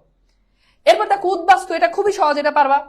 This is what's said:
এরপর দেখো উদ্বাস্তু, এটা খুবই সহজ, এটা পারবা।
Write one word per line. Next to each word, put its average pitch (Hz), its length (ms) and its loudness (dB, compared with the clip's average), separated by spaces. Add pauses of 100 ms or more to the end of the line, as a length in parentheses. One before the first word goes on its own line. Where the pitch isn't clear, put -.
(840)
এরপর 392 220 2
দেখো 403 200 -2
উদ্বাস্তু, 381 460 0
এটা 330 220 0
খুবই 403 240 -2
সহজ, 302 180 0
এটা 294 140 -2
পারবা। 277 260 2 (120)